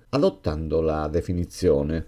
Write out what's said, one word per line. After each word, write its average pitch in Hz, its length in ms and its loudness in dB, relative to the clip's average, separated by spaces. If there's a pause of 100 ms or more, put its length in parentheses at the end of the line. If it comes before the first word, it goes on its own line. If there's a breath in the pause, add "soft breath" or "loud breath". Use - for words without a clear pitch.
adottando 80 720 0
la 78 280 0
definizione. 80 1000 0